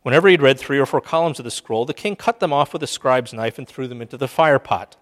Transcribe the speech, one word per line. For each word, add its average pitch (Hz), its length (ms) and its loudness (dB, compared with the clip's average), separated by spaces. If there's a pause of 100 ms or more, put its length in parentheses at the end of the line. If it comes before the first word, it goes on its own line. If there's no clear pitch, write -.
Whenever 151 280 4
he'd 170 120 6
read 135 160 6
three 139 220 -2
or 135 80 2
four 147 120 -2
columns 165 380 -2
of 123 80 -14
the 113 60 -10
scroll, 113 340 -4
the - 80 -8
king - 220 -6
cut - 240 -4
them 170 120 -2
off 143 220 0
with 156 80 -8
a 143 60 -8
scribe's 127 460 0
knife 113 260 -6
and 131 80 -14
threw 131 200 -10
them 120 140 -12
into 120 160 -16
the 131 100 -4
fire 156 300 4
pot - 440 -4